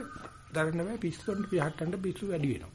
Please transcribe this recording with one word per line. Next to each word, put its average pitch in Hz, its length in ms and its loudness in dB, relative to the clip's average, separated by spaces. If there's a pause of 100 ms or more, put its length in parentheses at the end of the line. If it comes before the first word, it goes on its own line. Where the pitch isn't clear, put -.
(500)
දරන්න 160 320 2
බෑ. 214 160 0
පිස්සුන්ට 196 500 0
පිහට්ටන්න 165 520 2
පිස්සු 185 260 -2
වැඩි 165 240 2
වෙනවා. - 260 -2